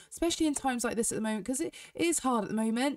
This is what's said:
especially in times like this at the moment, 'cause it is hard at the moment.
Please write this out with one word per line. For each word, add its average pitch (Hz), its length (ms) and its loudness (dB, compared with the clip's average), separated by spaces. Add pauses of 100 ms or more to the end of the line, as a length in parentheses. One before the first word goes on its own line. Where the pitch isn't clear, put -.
(100)
especially 330 380 0
in 285 60 2
times 247 280 0
like 233 140 0
this 220 160 0
at - 20 -4
the 214 80 -2
moment, 214 240 -2
'cause 262 140 -2
it - 140 -4 (200)
is 339 260 2
hard 240 240 2
at - 40 -6
the - 60 -4
moment. 220 180 2 (240)